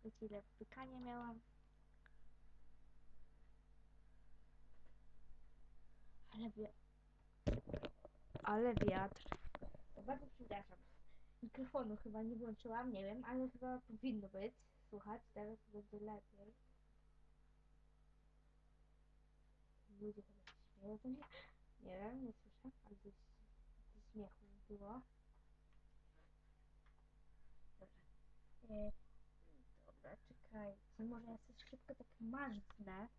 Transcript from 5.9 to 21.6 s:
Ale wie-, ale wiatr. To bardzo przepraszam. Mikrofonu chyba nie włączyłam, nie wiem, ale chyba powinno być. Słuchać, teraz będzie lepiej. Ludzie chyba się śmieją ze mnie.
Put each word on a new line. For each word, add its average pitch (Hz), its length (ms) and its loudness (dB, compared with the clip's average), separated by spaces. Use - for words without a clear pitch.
Ale 220 200 2
wie-, 214 240 0
ale 226 300 12
wiatr. 196 540 10
To 208 80 -6
bardzo 269 240 2
przepraszam. 202 500 -2
Mikrofonu 240 540 2
chyba 214 240 0
nie 226 140 4
włączyłam, 233 560 2
nie 196 120 2
wiem, 220 220 2
ale 254 240 6
chyba 254 300 2
powinno 220 500 2
być. 202 240 2
Słuchać, 208 320 -2
teraz 208 340 -2
będzie 208 320 -6
lepiej. 208 540 -6
Ludzie 208 200 0
chyba - 180 -14
się - 240 -14
śmieją 208 180 -2
ze 254 120 0
mnie. 285 140 0